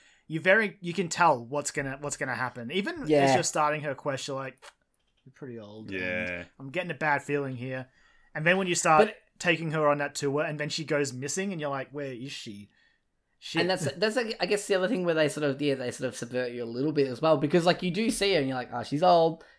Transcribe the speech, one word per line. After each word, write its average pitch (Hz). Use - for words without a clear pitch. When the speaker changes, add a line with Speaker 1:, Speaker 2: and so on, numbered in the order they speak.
Speaker 1:
you 156
very, 190
you 170
can 180
tell 151
what's 143
gonna, 139
what's 143
gonna 131
happen. 120
Even 269
Speaker 2:
Yeah. 151
Speaker 1:
as 135
you're 127
starting 151
her 143
quest, 135
you're 135
like, 135
"You're 131
pretty 120
old. 107
and 95
Speaker 3:
Yeah. 90
Speaker 1:
I'm 135
getting 175
a 160
bad 143
feeling 143
here." 131
And 156
then 180
when 190
you 175
start 165
Speaker 2:
But -
Speaker 1:
taking 165
her 151
on 147
that 143
tour, 143
and 151
then 147
she 160
goes 143
missing, 143
and 175
you're 147
like, 135
"Where 139
is 127
she?" 104
Shit. -
Speaker 2:
And 175
that's, 180
that's, 214
like, 226
I 180
guess 202
the 202
other 185
thing 180
where 170
they 156
sort 151
of, 139
yeah, 143
they 123
sort 127
of 110
subvert 123
you 120
a 120
little 123
bit 185
as 123
well, 160
because, 156
like, 180
you 185
do 214
see 196
her 170
and 135
you're 127
like, 123
"Oh, 120
she's 143
old. 165